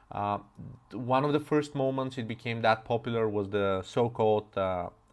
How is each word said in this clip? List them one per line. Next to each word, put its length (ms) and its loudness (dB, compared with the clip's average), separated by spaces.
Uh, 280 -2
one 340 0
of 80 2
the 60 4
first 380 0
moments 420 -2
it 80 -4
became 360 -6
that 220 4
popular 440 0
was 220 -2
the 340 2
so-called, 720 2
uh, 300 -2